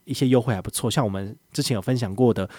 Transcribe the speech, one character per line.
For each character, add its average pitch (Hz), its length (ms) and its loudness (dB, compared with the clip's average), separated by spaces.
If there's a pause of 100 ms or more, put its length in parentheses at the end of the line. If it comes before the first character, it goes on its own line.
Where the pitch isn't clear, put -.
一 - 80 -8
些 131 160 0
优 127 120 6
惠 117 140 0
还 92 60 -4
不 - 100 -8
错， - 180 -4
像 135 140 0
我 110 80 0
们 98 240 -6 (160)
之 - 120 -4
前 131 120 -2
有 101 60 -2
分 131 160 -2
享 104 180 -4
过 117 180 4
的， 95 160 -2 (100)